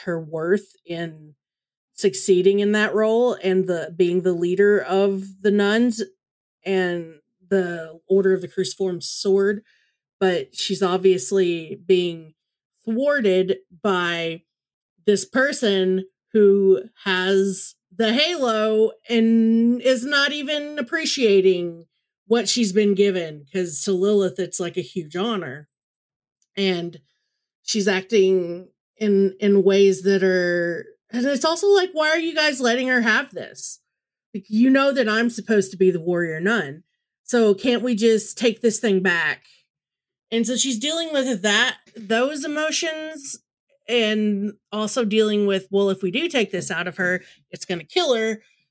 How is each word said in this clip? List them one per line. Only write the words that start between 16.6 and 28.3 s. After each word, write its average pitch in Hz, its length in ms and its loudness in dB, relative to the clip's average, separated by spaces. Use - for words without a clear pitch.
has 190 720 0
the 220 200 0
halo 220 800 2
and 226 720 4
is 254 240 0
not 285 260 0
even 294 480 -6
appreciating 190 1080 0
what 220 220 0
she's 226 240 0
been 202 240 2
given, 175 560 -2
'cause 175 300 -6
to 202 100 -2
Lilith, 190 480 0
it's, 175 220 -6
like, 170 160 -8
a 180 40 -4
huge 156 360 -10
honor. 170 500 -6
And 175 440 -4
she's 202 240 -2
acting 190 800 0